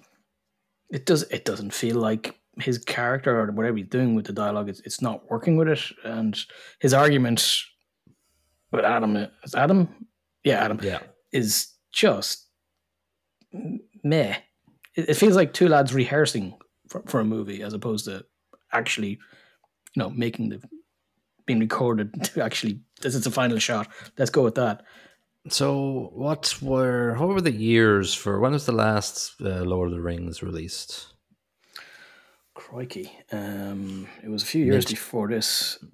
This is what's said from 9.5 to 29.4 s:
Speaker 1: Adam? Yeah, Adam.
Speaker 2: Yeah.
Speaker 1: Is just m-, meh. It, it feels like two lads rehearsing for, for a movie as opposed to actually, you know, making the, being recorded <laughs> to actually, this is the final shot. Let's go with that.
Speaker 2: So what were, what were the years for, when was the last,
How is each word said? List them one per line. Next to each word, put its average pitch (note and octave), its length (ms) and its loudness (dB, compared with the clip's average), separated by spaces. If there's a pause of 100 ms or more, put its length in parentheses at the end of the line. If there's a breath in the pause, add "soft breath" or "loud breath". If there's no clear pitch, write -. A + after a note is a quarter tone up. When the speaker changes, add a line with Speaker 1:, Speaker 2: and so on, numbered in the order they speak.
Speaker 1:
Adam? E3+ 520 4 (360)
Yeah, C#3 200 4
Adam. G#2+ 180 -2
Speaker 2:
Yeah. F#2+ 180 -2 (320)
Speaker 1:
Is A2+ 360 0 (240)
just - 560 0 (1040)
m-, - 260 -10 (240)
meh. D3 320 2 (600)
It, D#3+ 140 0
it D3+ 60 4
feels G3+ 200 8
like - 180 4
two F3+ 160 4
lads C#3 240 4
rehearsing C3 640 0 (320)
for, - 180 -10
for B2+ 140 0
a A2 40 0
movie G#2 380 -4
as G#2 100 -8
opposed A2 320 -6
to G2 200 -10 (460)
actually, G3 400 -2
you G#3 60 -8 (840 soft breath)
know, C3+ 60 -4
making A#2 400 -4
the, G#2 120 -10 (840)
being A#2 140 2
recorded A2 640 0
<laughs> - 20 -
to - 180 -4
actually, - 380 -4 (200)
this C3+ 140 -2
is A2+ 80 0
the B2 80 -2
final B2 280 0
shot. G#2+ 280 -2 (300 loud breath)
Let's C3+ 140 0
go C#3 120 4
with A2+ 120 2
that. A#2 280 -2 (640 soft breath)
Speaker 2:
So C#3 640 -2
what D3 480 -2
were, B2+ 560 2
what D#3+ 120 2
were G3 120 0
the D#3+ 100 0
years A2 600 4
for, G2+ 260 -2
when B2+ 140 2
was C#3+ 120 -2
the B2+ 60 0
last, A2 720 0